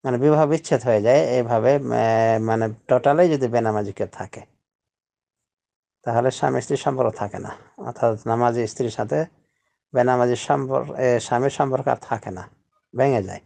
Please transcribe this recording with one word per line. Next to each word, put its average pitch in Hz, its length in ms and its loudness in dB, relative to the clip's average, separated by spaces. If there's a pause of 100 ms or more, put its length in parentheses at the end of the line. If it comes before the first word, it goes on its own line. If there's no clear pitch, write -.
মানে 123 140 0
বিবাহ 151 280 4
বিচ্ছেদ 151 380 0
হয়ে 113 180 2
যায় 131 200 4 (120)
এইভাবে, 120 400 2
আহ, 113 640 2
মানে 113 260 0 (200)
টোটালি 143 460 4
যদি 131 160 0
বেনামাজি 107 440 0
কেউ 95 200 -6
থাকে, - 300 -14 (1600)
তাহলে 120 260 0
স্বামী 131 320 -2
স্ত্রী 143 140 -4
সম্পর্ক 131 400 0
থাকে - 220 -8
না, 98 120 -10 (360)
অর্থাৎ 117 280 -2 (120)
নামাজি 117 400 0
স্ত্রীর 113 300 -6
সাথে 123 220 -4 (760)
বেনামাজি 123 440 2 (120)
সম্পর্ক, 135 380 0 (180)
এ, 127 40 4 (120)
স্বামীর 131 380 -2
সম্পর্ক 135 300 -2
আর 123 180 -2
থাকে - 240 -6
না, 92 140 -14 (500)
ভেঙে 127 280 0
যায়। 92 240 -12